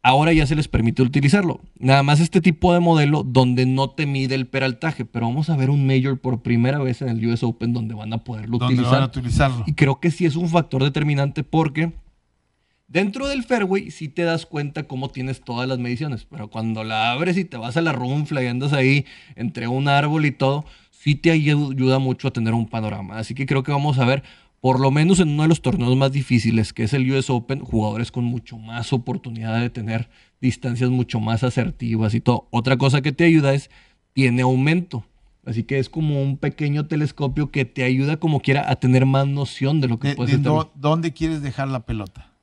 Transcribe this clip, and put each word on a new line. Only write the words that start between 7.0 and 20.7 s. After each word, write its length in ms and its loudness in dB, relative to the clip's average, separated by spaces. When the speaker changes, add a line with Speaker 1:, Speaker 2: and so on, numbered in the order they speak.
Speaker 1:
en 100 -6
el 140 -4
U 80 0
S 140 -2
Open 260 -2
donde 220 -4
van 180 -10
a 120 -6
poderlo 340 -6
Speaker 2:
Donde 160 2
Speaker 1:
utilizar. 200 4
Speaker 2:
van 80 4
a 40 0
utilizarlo. 600 0
Speaker 1:
Y 60 -2
creo 260 0
que 100 2
sí 160 -2
es 80 2
un 140 -2
factor 340 0
determinante 640 -2
porque 480 0
dentro 400 -2
del 160 -4
fairway 480 -2
sí 180 -12
te 140 -4
das 240 -2
cuenta 380 -6
cómo 260 -8
tienes 320 -8
todas 260 -6
las 100 -4
mediciones, 460 -6
pero 240 -16
cuando 360 -6
la 260 0
abres 260 0
y 80 0
te 140 -12
vas 180 -6
a 60 0
la 100 0
runfla 500 -2
y 40 0
andas 260 -2
ahí 320 4
entre 320 -6
un 200 0
árbol 360 2
y 60 2
todo, 340 -2